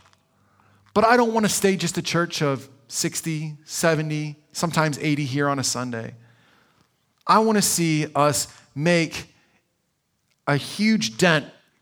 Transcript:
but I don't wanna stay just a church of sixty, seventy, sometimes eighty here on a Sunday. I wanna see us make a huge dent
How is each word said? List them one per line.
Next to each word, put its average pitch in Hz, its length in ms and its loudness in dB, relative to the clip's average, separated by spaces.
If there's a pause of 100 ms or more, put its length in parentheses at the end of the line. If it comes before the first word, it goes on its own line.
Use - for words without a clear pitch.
(920)
but 214 120 2
I 226 120 6
don't 240 160 2
wanna 220 160 2
stay 196 280 0
just 170 220 -4
a 165 40 -2
church 170 380 -2
of 139 280 -2 (200)
sixty, 156 760 -6
seventy, 151 720 -2 (160)
sometimes 156 460 0
eighty 147 260 0
here 139 240 -2
on 143 100 -2
a 127 60 -4
Sunday. 120 500 -6 (1120)
I 196 140 6
wanna 220 220 4
see 160 520 0
us 143 340 0 (260)
make 160 600 0 (1120)
a 143 100 2
huge 214 600 -2
dent 160 300 2 (360)